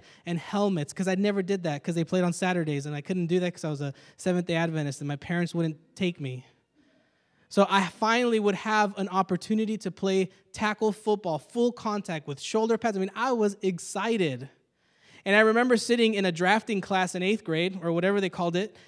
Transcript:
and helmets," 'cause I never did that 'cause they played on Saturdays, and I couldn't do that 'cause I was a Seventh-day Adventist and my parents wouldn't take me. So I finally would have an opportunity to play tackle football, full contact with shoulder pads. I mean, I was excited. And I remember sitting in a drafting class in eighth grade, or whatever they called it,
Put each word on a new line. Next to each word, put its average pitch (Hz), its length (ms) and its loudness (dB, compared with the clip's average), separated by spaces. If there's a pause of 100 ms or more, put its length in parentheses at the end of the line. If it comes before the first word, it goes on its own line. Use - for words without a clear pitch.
(280)
and 175 100 -4
helmets," 196 560 -2
'cause 185 140 -4
I 190 80 0
never 202 260 0
did 185 220 -2
that 147 200 -4
'cause 170 120 -4
they 170 80 0
played 185 200 0
on 175 100 2
Saturdays, 160 520 -2
and 147 80 -8
I 143 80 -8
couldn't 180 240 -4
do 180 140 2
that 180 120 -2
'cause - 120 -14
I 156 80 -2
was 143 100 -6
a 139 140 -6 (200)
Seventh-day 180 380 0
Adventist 160 480 -2
and 143 60 -6
my 143 80 -4
parents 170 400 -4
wouldn't 165 240 -2 (160)
take 175 240 -2
me. 127 260 -10 (1040)
So 202 200 6
I 190 180 4
finally 226 540 2
would 202 140 2
have 214 420 0
an 196 100 -4
opportunity 196 680 0
to 196 120 -6
play 190 380 0 (240)
tackle 214 400 -2
football, 208 480 -2
full 240 320 0
contact 202 560 -6
with 143 140 -10
shoulder 226 360 0
pads. 220 200 -2
I - 20 -2
mean, 190 160 -2
I 247 160 0
was 208 300 0
excited. 185 880 -2 (760)
And 196 100 2
I 208 60 8
remember 233 380 6
sitting 226 380 4
in 196 100 2
a 180 80 2
drafting 196 480 2
class 185 340 0
in 180 80 -2
eighth 208 220 0
grade, 175 360 -2
or 165 120 -2
whatever 190 260 2
they 190 100 0
called 170 280 -2
it, 202 180 -4 (120)